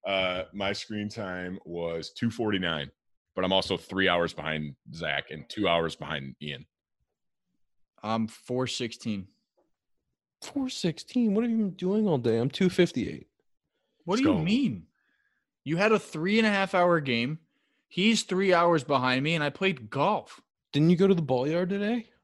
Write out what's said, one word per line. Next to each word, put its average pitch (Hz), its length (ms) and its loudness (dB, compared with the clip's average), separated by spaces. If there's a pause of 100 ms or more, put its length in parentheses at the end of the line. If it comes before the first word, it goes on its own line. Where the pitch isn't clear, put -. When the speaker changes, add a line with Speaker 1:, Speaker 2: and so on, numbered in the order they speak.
Speaker 1:
Uh, 92 380 0 (100)
my 101 180 -2
screen 104 360 -6
time 92 580 -8
was 82 460 -6
two 117 180 -2
forty-nine, 90 600 -2 (460)
but 92 80 0
I'm 92 80 2
also 95 240 2
three 92 320 0
hours 87 240 2
behind 76 420 -6 (200)
Zach 73 360 -6
and 76 200 -14
two 101 180 0
hours 82 280 2
behind 69 460 -8
Ian. 71 220 -10 (1400)
Speaker 2:
I'm 110 260 -2
four 127 380 -6
sixteen. 110 640 -8 (1120)
Speaker 3:
Four 269 260 -6
sixteen? 208 680 -2
What 220 80 2
have 240 80 -2
you 226 60 0
been 214 140 0
doing 196 360 0
all 156 120 2
day? 117 200 2
I'm 120 120 0
two 185 180 2
fifty-eight. 139 580 0 (800)
Speaker 2:
What 175 140 -2
Speaker 1:
Let's 262 40 0
Speaker 2:
do 294 80 2
you 269 60 2
Speaker 1:
go. 160 60 0
Speaker 2:
mean? 170 440 0 (760)
You 151 140 -2
had 214 140 4
a 208 60 4
three 185 400 0
and 220 80 4
a 214 40 4
half 196 240 0
hour 175 260 4
game. 135 380 -2 (500)
He's 214 340 2
three 185 320 2
hours 170 300 4
behind 131 400 2
me, 165 100 0
and 156 80 0
I 147 80 0
played 143 400 -2
golf. 170 500 -2 (320)
Speaker 3:
Didn't 156 180 4
you 180 60 6
go 190 120 4
to 196 60 6
the 170 80 0
ball 131 260 0
yard 175 220 -2
today? 208 400 -4 (140)